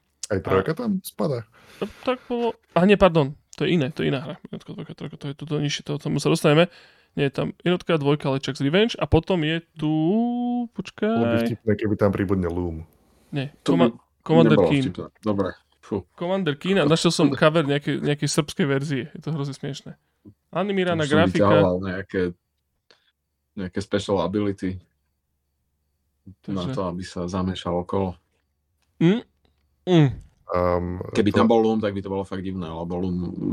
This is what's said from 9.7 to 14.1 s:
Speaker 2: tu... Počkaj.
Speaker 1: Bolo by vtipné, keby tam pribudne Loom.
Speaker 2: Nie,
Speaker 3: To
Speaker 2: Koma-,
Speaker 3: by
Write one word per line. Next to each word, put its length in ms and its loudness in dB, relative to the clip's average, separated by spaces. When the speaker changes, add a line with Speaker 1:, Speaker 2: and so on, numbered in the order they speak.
Speaker 2:
tu... 180 -4
Počkaj. 400 -8
Speaker 1:
Bolo 200 0
by 120 2
vtipné, 320 -2
keby 220 -2
tam 140 4
pribudne 380 0
Loom. 400 -6
Speaker 2:
Nie, 220 -6
Speaker 3:
To 120 0
Speaker 2:
Koma-, 180 4
Speaker 3:
by 80 -14